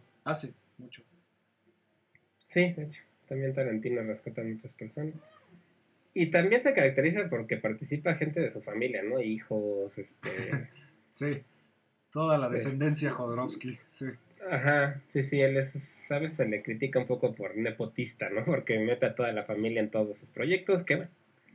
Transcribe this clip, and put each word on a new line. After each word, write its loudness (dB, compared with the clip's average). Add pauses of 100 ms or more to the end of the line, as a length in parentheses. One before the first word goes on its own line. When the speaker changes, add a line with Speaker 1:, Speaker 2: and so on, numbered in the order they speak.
(240)
Speaker 1:
hace -4 (240)
mucho. -18 (1400)
Speaker 2:
Sí, 2
de -8
hecho, -12 (260)
también -4
Tarantino -2
rescata -8
a -6
muchas -8
personas. -8 (1000)
Y 4
también 6
se 6
caracteriza 4
porque -2
participa -2
gente -2
de 0
su -10
familia, -2
¿no? 0
Hijos, -2
este -6 (200)
Speaker 1:
<laughs> -20
Sí, -4 (680)
toda 4
la 2
Speaker 2:
Este 0
Speaker 1:
descendencia 2
Jodorowsky, -4 (100)
sí. -8 (420)
Speaker 2:
Ajá, 2
sí, 0
sí, 0
él 6
es, -4
a 0
veces -6
se 4
le -2
critica 0
un -2
poco 0
por -8
nepotista, -4
¿no? -2
Porque 2
mete 2
a 0
toda 0
la -2
familia 0
en 0
todos 0
sus -18
proyectos, 0
que 2
bueno, -6 (440)